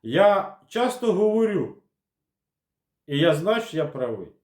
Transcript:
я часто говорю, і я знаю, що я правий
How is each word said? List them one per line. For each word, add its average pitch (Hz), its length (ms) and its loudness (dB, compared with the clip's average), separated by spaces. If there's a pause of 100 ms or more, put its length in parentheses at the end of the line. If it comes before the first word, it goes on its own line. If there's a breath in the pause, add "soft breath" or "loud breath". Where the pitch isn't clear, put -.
я 190 540 2 (120)
часто 233 440 -2
говорю, 214 640 0 (1300)
і 143 120 -4
я 160 160 4
знаю, 208 280 0
що - 140 -10
я 156 100 -2
правий 113 420 -8 (160)